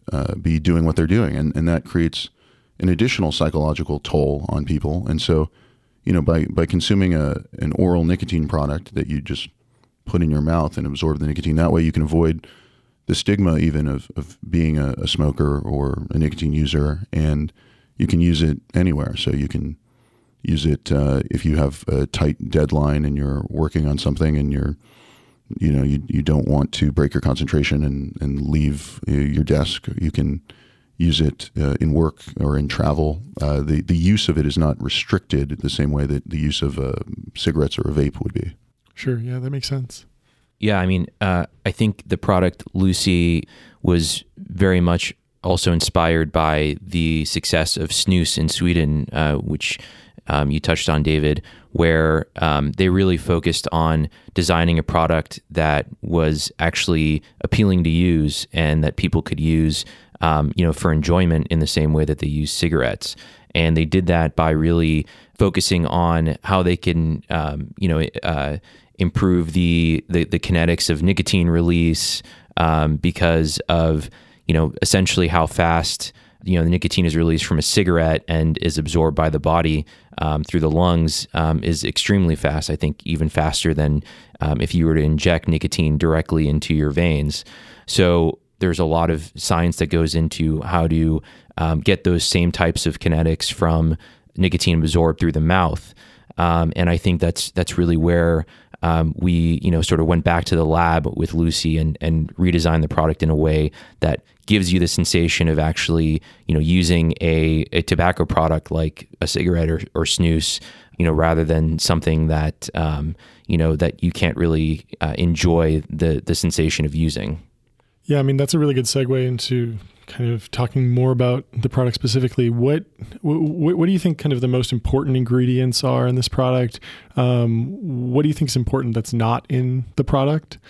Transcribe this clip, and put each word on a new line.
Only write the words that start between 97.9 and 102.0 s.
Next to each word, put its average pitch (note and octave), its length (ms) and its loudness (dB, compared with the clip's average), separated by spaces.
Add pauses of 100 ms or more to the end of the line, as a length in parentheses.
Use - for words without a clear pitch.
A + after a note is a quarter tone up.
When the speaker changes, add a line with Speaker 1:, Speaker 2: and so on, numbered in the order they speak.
Speaker 3:
where, E2+ 500 2 (380)
um, E2 320 0
we, E2+ 460 2
you - 80 0
know, E2 100 2
sort D#2+ 200 0
of D#2+ 60 2
went E2 180 2
back E2+ 220 2
to - 100 0
the E2 100 2
lab E2 400 2 (100)
with E2 180 -2
Lucy E2 440 0
and, D#2 220 0